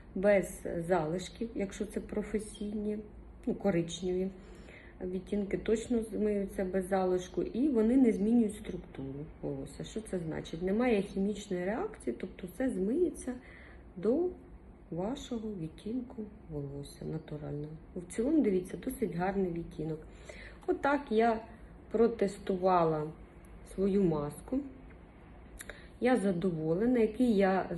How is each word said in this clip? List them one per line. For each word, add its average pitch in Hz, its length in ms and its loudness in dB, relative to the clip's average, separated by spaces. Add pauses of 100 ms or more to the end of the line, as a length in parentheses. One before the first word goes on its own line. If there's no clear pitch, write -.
(160)
без 196 460 4 (260)
залишків, 175 680 0
якщо 196 300 -4
це 196 140 -6
професійні, 208 1000 -4 (480)
ну, 233 80 0
коричневі. 180 760 0 (760)
Відтінки 190 520 -2
точно 220 460 0
змиються 202 640 0
без 185 220 0
залишку, 185 560 2
і 277 260 2
вони 233 280 6
не 240 140 8
змінюють 208 440 4
структуру 143 720 -10 (160)
волосся. 143 420 -6
Що 165 180 -8
це - 180 -4
значить? 160 420 -6
Немає 208 400 4
хімічної 196 640 -2
реакції, 247 540 -4
тобто - 280 -8
все 262 220 -2
змиється 247 640 0 (640)
до 269 320 2 (640)
вашого 220 580 -4 (120)
відтінку 214 640 -6 (260)
волосся 143 560 -8
натурального. 151 680 -6 (220)
В 180 180 -10
цілому, 285 280 4
дивіться, 190 440 2
досить 202 300 -2
гарний 185 360 2
відтінок. 160 480 -6 (680)
Отак 285 420 2
я 220 300 4 (520)
протестувала 185 1120 4 (720)
свою 196 300 4
маску. 156 560 0 (1400)
Я 247 160 6
задоволена, 185 840 2
який 220 360 6
я 190 300 6 (120)